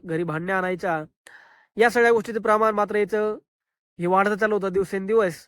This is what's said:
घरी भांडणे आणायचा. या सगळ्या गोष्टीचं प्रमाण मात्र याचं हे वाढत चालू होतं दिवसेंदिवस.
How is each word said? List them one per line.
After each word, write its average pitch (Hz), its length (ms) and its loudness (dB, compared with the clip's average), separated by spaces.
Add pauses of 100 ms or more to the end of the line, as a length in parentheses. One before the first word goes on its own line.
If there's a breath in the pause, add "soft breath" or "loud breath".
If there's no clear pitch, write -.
घरी 170 200 -4
भांडणे 165 280 -6
आणायचा. 185 520 -4 (720 loud breath)
या 226 140 4
सगळ्या 233 220 4
गोष्टीचं 226 280 -2
प्रमाण 220 340 2
मात्र 208 220 -2
याचं 214 420 -2 (600)
हे 175 80 -4
वाढत 190 240 4
चालू 214 240 0
होतं 190 180 -2
दिवसेंदिवस. 190 640 0 (140)